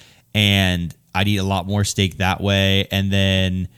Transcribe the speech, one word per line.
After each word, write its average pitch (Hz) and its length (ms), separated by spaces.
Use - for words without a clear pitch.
and 95 600
I'd 98 140
eat 104 120
a 95 40
lot 95 240
more 101 160
steak 98 360
that 92 220
way. 98 520
And 98 200
then 95 540